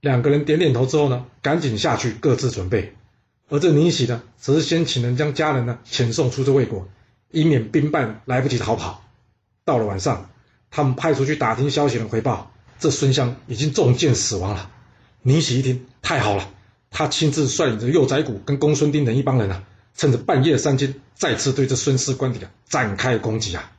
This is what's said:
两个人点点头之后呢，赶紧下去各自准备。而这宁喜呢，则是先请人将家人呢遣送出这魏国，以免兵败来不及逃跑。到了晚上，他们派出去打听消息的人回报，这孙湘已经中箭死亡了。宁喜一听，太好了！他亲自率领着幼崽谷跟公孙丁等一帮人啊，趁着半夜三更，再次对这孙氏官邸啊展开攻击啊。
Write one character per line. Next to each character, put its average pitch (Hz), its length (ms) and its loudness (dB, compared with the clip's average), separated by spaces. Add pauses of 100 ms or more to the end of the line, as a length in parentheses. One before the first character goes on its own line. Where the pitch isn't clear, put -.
两 131 200 2
个 143 80 2
人 147 160 2
点 156 140 2
点 156 140 4
头 120 120 2
之 127 120 -2
后 147 120 4
呢， 127 160 -2 (160)
赶 156 180 0
紧 139 180 -2
下 139 200 0
去 113 140 -2
各 123 240 2
自 127 160 -2
准 92 180 -6
备。 98 240 -2 (560)
而 147 80 -2
这 165 140 4
宁 151 180 6
喜 135 160 0
呢， 120 160 -2 (160)
则 - 160 0
是 160 80 4
先 165 240 0
请 - 160 -2
人 123 160 0
将 147 160 -2
家 156 180 0
人 127 140 0
呢 120 140 -6 (100)
遣 117 240 -2
送 131 160 0
出 135 140 -4
这 135 100 2
魏 131 120 4
国， 92 220 -8 (440)
以 160 120 0
免 123 280 2
兵 147 180 2
败 120 360 -2
来 127 160 -2
不 127 60 0
及 120 120 0
逃 101 160 0
跑。 87 280 -10 (600)
到 127 140 2
了 110 60 0
晚 98 140 -6
上， 98 300 -4 (400)
他 151 140 -2
们 131 100 2
派 151 220 0
出 135 100 0
去 151 100 -2
打 113 200 -2
听 139 160 -2
消 147 160 2
息 123 80 0
的 117 60 -2
人 107 80 -8
回 110 120 -2
报， 110 300 -4 (260)
这 - 140 0
孙 135 200 0
湘 127 240 0 (120)
已 123 80 -8
经 135 180 -2
中 123 220 4
箭 143 180 2
死 - 220 -2
亡 95 180 -4
了。 92 160 -10 (540)
宁 143 180 4
喜 123 160 -2
一 135 60 0
听， 123 240 -2 (160)
太 156 160 -2
好 101 180 0
了！ 90 100 -6 (440)
他 151 160 -2
亲 147 240 0
自 143 160 0
率 151 180 0
领 113 140 -2
着 120 100 -2
幼 151 160 4
崽 135 160 0
谷 - 240 -4
跟 143 140 -2
公 147 160 4
孙 151 160 2
丁 147 120 2
等 117 120 0
一 135 80 0
帮 131 160 2
人 101 100 0
啊， 92 140 -6 (320)
趁 143 160 2
着 120 80 2
半 135 240 2
夜 151 120 4
三 139 220 0
更， 135 160 -2 (220)
再 143 180 -2
次 131 180 -2
对 135 140 0
这 123 100 -2
孙 135 220 0
氏 131 160 -2
官 127 180 -2
邸 - 140 -8
啊 - 60 -20 (160)
展 117 280 -2
开 120 220 0
攻 110 220 -2
击 92 160 -6
啊。 - 240 -12